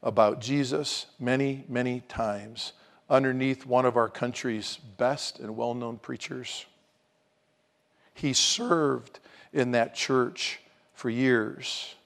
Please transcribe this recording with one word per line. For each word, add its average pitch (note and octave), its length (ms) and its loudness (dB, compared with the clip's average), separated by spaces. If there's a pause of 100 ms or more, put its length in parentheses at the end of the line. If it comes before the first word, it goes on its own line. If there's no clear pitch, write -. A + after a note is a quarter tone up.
about G#2+ 380 4
Jesus C#3 640 -2 (140)
many, C3+ 480 0
many B2 320 -2
times A2 720 -6 (360)
underneath C3 560 2
one B2+ 220 4
of A#2+ 100 4
our A#2 120 4
country's A#2+ 680 -4
best B2 640 -4
and A2 180 -10
well-known A#2+ 420 -4
preachers. B2 680 -10 (1500)
He C#3+ 200 -2
served D3+ 880 2 (320)
in B2+ 180 2
that A#2+ 240 2
church - 640 0 (360)
for - 160 -6
years. A#2+ 840 0 (120)